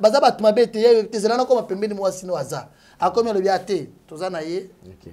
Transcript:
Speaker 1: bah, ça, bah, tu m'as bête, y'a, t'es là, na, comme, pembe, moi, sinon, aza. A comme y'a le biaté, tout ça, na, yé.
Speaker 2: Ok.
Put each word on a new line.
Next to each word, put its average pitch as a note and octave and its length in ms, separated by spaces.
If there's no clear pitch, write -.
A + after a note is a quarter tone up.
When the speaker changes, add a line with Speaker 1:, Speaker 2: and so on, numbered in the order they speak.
Speaker 1:
bah, G#3+ 100
ça, C#4 100
bah, C#4 120
tu - 100
m'as G#3+ 100
bête, A#3 220
y'a, A3+ 300
t'es A3 160
là, G#3+ 160
na, C4+ 80
comme, B3 220
pembe, G3+ 280
moi, G3 160
sinon, F#3 240
aza. C#3 340
A F3+ 120
comme A#3 180
y'a A3 40
le G3+ 80
biaté, F#3 520
tout D#3+ 120
ça, F#3 100
na, E3+ 140
yé. F3+ 280
Speaker 2:
Ok. F#2 280